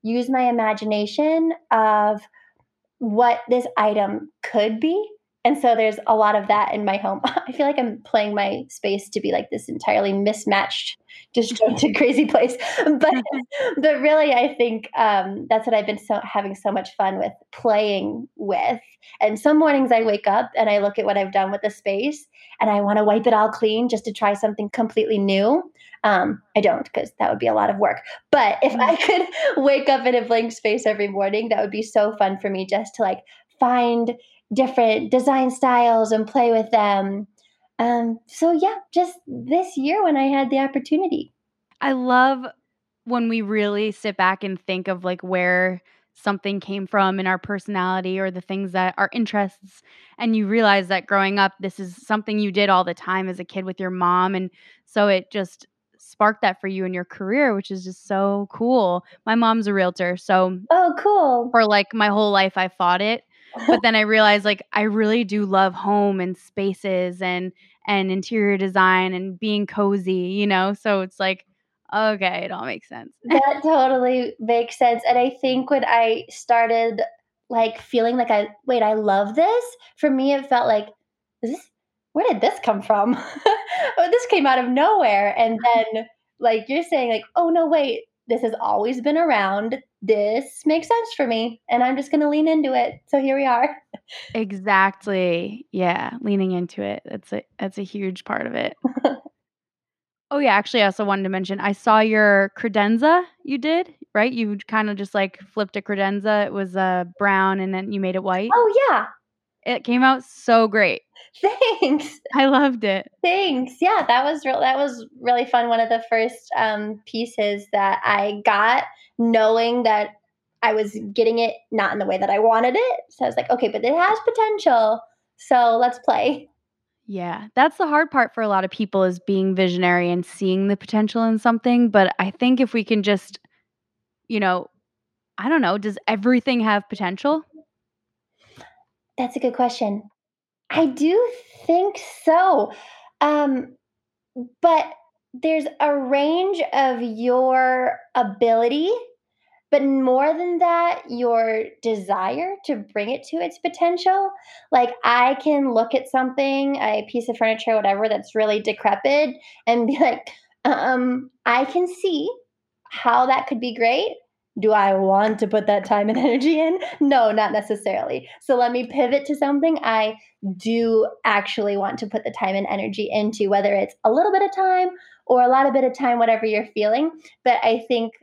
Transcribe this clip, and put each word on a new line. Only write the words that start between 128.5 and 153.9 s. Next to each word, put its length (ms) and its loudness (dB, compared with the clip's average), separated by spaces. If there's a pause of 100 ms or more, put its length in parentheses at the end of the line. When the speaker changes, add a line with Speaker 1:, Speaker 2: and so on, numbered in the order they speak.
Speaker 2:
of 80 -6
people 320 0
is 160 -2
being 340 0
visionary 560 2
and 160 -2
seeing 400 -2
the 100 0
potential 480 -2
in 140 0
something. 520 2
But 280 4
I 140 -2
think 260 2
if 140 0
we 100 0
can 220 0
just, 340 -2 (920)
you 120 -2
know, 260 0 (720)
I 100 -6
don't 120 2
know, 180 0
does 200 -6 (100)
everything 520 0
have 280 0
potential? 560 -4 (1700)
Speaker 1:
That's 180 -6
a 40 -6
good 140 0
question. 480 -2 (680)
I 160 2
do 440 0 (360)
think 320 2 (260)
so. 480 4 (480)
Um, 560 0 (840)
but 260 4 (460)
there's 340 -2 (140)
a 160 2
range 640 0 (120)
of 300 0
your 960 0 (160)
ability, 760 0 (800)
but 120 4
more 540 2
than 220 -4
that, 500 0
your 560 0 (180)
desire 800 -4
to 120 -4 (160)
bring 180 -4
it 180 -6
to 80 -8
its 220 -6
potential. 720 0 (400)